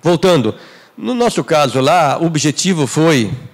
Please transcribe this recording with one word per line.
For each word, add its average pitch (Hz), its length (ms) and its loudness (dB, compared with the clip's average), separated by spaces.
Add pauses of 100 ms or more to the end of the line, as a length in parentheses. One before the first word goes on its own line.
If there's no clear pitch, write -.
voltando, 165 500 2 (440)
no 226 180 -4
nosso 233 280 -2
caso 143 360 0
lá, 143 400 2
o 165 60 -2
objetivo 156 600 -2
foi 147 460 0 (220)